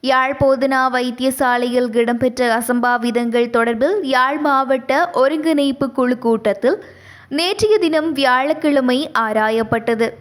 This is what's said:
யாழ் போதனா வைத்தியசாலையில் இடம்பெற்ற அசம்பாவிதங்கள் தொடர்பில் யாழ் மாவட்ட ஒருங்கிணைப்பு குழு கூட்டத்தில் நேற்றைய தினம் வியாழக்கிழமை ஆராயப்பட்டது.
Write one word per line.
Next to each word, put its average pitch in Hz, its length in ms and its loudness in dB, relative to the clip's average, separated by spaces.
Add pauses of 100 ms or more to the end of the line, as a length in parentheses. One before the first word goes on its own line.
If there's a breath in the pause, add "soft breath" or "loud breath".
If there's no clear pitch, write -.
(100)
யாழ் 262 280 2
போதனா 269 420 2 (140)
வைத்தியசாலையில் 247 920 0 (120)
இடம்பெற்ற 240 460 0 (120)
அசம்பாவிதங்கள் 240 960 0
தொடர்பில் 233 400 0 (160)
யாழ் 262 340 2
மாவட்ட 269 540 0 (220)
ஒருங்கிணைப்பு 285 720 0
குழு 247 260 0
கூட்டத்தில் 226 560 0 (600 loud breath)
நேற்றைய 415 440 0
தினம் 320 260 0 (120)
வியாழக்கிழமை 269 760 2 (280)
ஆராயப்பட்டது. 220 840 0 (120)